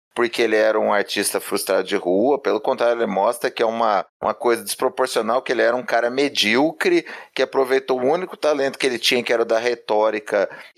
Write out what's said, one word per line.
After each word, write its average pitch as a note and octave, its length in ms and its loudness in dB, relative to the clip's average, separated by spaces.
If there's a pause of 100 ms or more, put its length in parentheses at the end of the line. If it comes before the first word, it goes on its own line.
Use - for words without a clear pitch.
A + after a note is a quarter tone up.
(160)
porque A#2+ 260 0
ele A2 140 2
era G#2+ 240 4
um G#2+ 140 0
artista G2+ 480 -2
frustrado F#2+ 420 -2
de F#2 140 -2
rua, G2 440 2
pelo G#2 200 0
contrário, A#2+ 360 0
ele A2 140 -2
mostra G#2+ 400 0
que - 100 -4
é A#2+ 40 2
uma, A2+ 400 0 (180)
uma G#2+ 100 0
coisa A#2 300 0
desproporcional, B2+ 800 -2
que - 100 -6
ele A#2 100 0
era A2+ 140 2
um B2+ 80 -4
cara A#2+ 260 0
medíocre, C#3+ 960 2 (280)
que - 80 -2
aproveitou C3 580 0
o B2+ 120 2
único F3 260 -4
talento C#3 420 -2
que C3+ 80 0
ele B2 100 -2
tinha, B2 240 0
que B2 120 -2
era A#2 80 2
o A#2 40 2
da A2+ 140 2
retórica, G#2+ 880 0 (280)